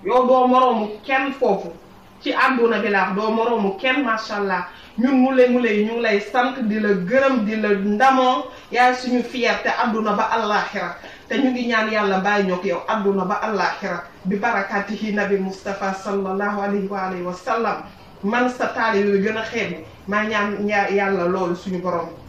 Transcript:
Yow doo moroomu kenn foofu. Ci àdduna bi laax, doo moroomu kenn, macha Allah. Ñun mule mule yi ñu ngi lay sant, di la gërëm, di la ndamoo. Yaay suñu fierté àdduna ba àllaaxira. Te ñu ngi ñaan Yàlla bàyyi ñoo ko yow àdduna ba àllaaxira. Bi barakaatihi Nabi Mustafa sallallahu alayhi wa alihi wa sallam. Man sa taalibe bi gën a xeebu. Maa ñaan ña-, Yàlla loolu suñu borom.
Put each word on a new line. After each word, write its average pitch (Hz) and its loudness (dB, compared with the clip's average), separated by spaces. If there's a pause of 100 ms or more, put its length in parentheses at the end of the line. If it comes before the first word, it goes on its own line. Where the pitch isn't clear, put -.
Yow 247 4
doo 254 6
moroomu 247 4 (160)
kenn 269 0
foofu. - 0 (480)
Ci 285 -4
àdduna 233 2
bi 208 -2
laax, 196 2
doo 220 0
moroomu 220 0
kenn, 262 0
macha 220 -2
Allah. 190 -2 (320)
Ñun 262 2
mule 254 6
mule 247 2
yi 208 2
ñu 226 -4
ngi 233 -2
lay 208 2
sant, 262 -2
di 214 0
la 208 0
gërëm, 226 2
di 220 -2
la 214 0
ndamoo. 254 4 (260)
Yaay 247 4
suñu 240 0
fierté 233 -2
àdduna 214 0
ba 208 0
àllaaxira. 208 -2 (340)
Te 226 -2
ñu 254 2
ngi 240 -2
ñaan 220 0
Yàlla 196 2
bàyyi 202 2
ñoo 180 0
ko 196 -6
yow 175 -2
àdduna 196 0
ba 185 -2
àllaaxira. 185 -4 (220)
Bi 190 -2
barakaatihi 202 -2
Nabi 196 0
Mustafa 190 -4
sallallahu 196 -4
alayhi 202 -2
wa 196 -6
alihi 185 -6
wa 180 -6
sallam. 220 -4 (420)
Man 247 0
sa - -4
taalibe 202 0
bi 190 2
gën 220 -2
a 226 -4
xeebu. 175 -6 (320)
Maa 208 0
ñaan 208 -2
ña-, 208 0
Yàlla 196 0
loolu 180 0
suñu 180 -6
borom. 175 -4 (200)